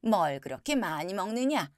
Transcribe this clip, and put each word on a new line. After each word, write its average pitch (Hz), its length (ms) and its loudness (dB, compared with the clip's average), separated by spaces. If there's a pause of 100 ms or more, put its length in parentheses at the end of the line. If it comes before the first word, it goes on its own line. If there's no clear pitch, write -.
뭘 170 380 2
그렇게 135 360 -4
많이 170 380 -2
먹느냐? 220 640 -2